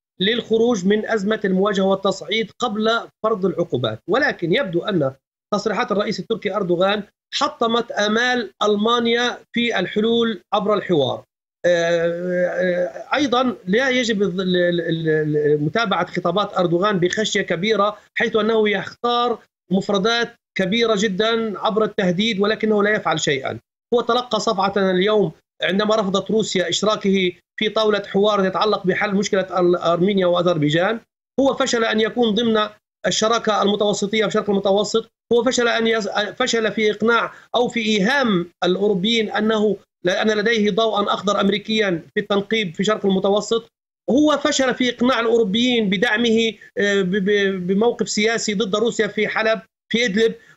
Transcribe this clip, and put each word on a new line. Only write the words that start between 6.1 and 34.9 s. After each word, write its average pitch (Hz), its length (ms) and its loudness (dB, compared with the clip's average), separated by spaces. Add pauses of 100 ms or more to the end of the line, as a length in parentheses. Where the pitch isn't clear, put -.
التركي 196 360 -6
أردوغان 190 460 0 (320)
حطمت 233 560 -2
آمال 226 600 -2 (120)
ألمانيا 233 760 0 (140)
في 226 260 -2
الحلول 226 640 0 (120)
عبر 208 220 0
الحوار. 135 500 -2 (420)
آه، 170 800 0
آه، 180 680 -2
أيضًا 247 420 0 (100)
لا 233 220 0
يجب 233 340 0
الظ-، 185 180 -2
ال-، 185 160 0
ال-، 175 240 2
ال-، 165 280 -2 (280)
ال-، 147 280 2
متابعة 185 420 0
خطابات 185 520 -2
أردوغان 180 400 0
بخشية 196 440 0
كبيرة، 202 560 -2 (160)
حيث 226 220 0
أنه 220 320 2
يختار 240 720 -2 (320)
مفردات 208 640 0 (240)
كبيرة 220 400 0
جدًا 220 600 0
عبر 214 260 0
التهديد 202 560 0
ولكنه 214 420 2
لا 208 80 2
يفعل 160 300 0
شيئًا. 123 380 -2 (360)
هو 233 60 4
تلقى 233 400 0
صفعة 196 360 0
اليوم 190 560 2 (300)
عندما 202 340 2
رفضت 196 340 -2
روسيا 190 380 0
إشراكه 196 640 0 (240)
في 214 120 -2
طاولة 208 380 0
حوار 196 420 2
تتعلق 190 380 -2
بحل 190 280 0
مشكلة 185 460 0
ال-، 175 160 4
أرمينيا 180 500 2
وأذربيجان. 175 760 0 (400)
هو 269 140 2
فشل 247 300 0
أن 214 160 0
يكون 220 340 0
ضمن 220 340 0 (380)
الشراكة 214 560 0
المتوسطية 208 600 0
في 208 60 0
الشرق 208 220 -2
المتوسط. 202 560 0 (260)